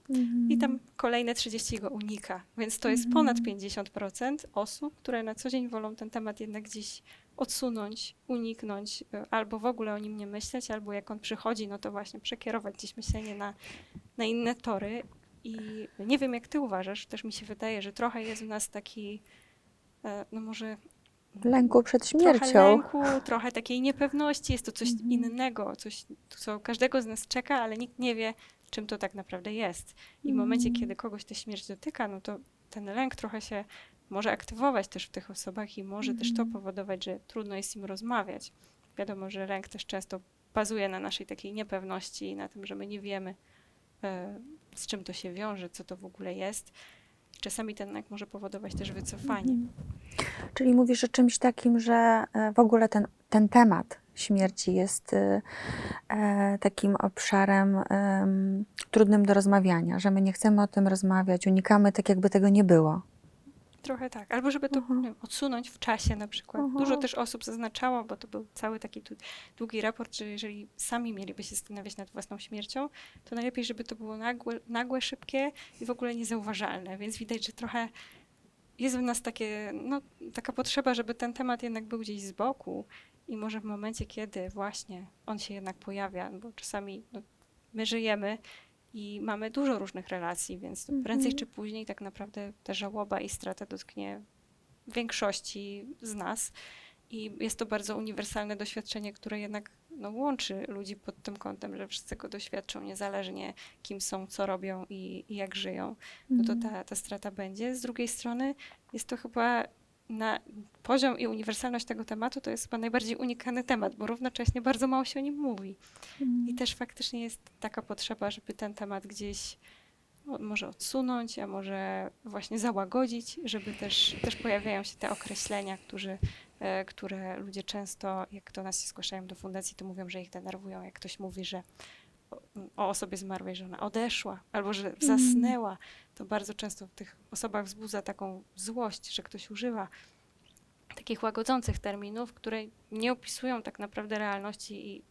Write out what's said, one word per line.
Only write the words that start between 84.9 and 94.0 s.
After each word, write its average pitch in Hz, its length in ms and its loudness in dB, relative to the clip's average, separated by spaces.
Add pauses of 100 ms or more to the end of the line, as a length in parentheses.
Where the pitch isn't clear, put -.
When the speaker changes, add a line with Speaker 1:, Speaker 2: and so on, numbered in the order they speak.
Speaker 2:
on 214 140 -6
się 208 140 -10
jednak 190 240 -10
pojawia, 196 540 -6
bo 214 240 -14
czasami, 202 560 -10
no, 220 100 -12 (520)
my 220 120 -4
żyjemy 220 520 0 (560)
i 208 280 -10
mamy 214 300 -4
dużo 269 280 0
różnych 190 280 -8
relacji, 180 520 -4
więc 190 260 -10
to 285 80 -6 (100)
prędzej 262 280 2
Speaker 1:
Mhm. 277 40 -2
Speaker 2:
czy 285 100 -4
później 214 400 -10
tak 202 160 -10
naprawdę 202 520 -12 (100)
ta 233 100 -8
żałoba 202 460 -4
i 202 100 -6
strata - 360 -8
dotknie 196 560 -12 (640)